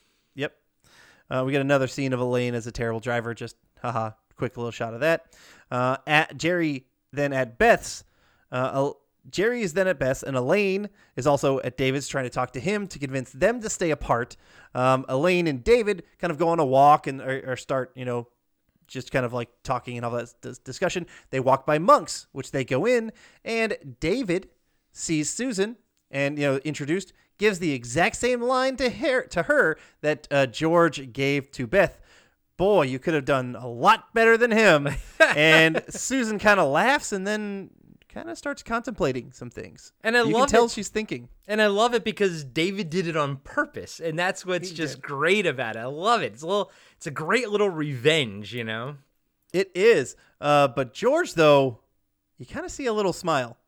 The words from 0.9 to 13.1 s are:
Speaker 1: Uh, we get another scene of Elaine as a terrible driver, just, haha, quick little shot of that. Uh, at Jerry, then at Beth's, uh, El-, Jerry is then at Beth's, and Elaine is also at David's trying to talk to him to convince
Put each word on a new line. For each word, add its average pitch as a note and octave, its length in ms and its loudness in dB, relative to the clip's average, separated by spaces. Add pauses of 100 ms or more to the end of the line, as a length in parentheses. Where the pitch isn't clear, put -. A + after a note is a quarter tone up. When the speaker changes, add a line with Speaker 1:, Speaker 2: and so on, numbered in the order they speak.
Speaker 1:
Uh, C3 160 -2
we C3+ 60 -2
get C#3 100 0
another C3+ 260 2
scene C3 260 -4
of B2 60 -2
Elaine B2 340 0
as A#2+ 140 -6
a A#2 40 -10
terrible A2+ 280 -4
driver, A#2 340 -4
just, A#2 220 -12 (260)
haha, A2+ 300 -4 (240)
quick B2 220 -6
little A#2 140 -6
shot A2+ 220 -6
of A2+ 80 -12
that. D#3+ 340 -2 (360)
Uh, B2+ 260 0 (100)
at D3+ 300 2
Jerry, D#3+ 480 -2 (260)
then C#3+ 220 -2
at B2+ 240 -2
Beth's, - 460 2 (480)
uh, B2+ 220 -4
El-, C#3 280 -4 (280)
Jerry A#3 320 -2
is E3+ 120 -4
then F#3+ 140 2
at E3 120 -2
Beth's, C3+ 240 -2
and C3+ 140 -4
Elaine G3 520 0 (280)
is C3 100 -2
also C#3 340 2
at B2+ 140 -8
David's C3 320 -2
trying C#3 160 -6
to A#2+ 60 -8
talk B2+ 240 -6
to C3 80 -10
him G3+ 260 -4
to - 120 -16
convince C3+ 340 -6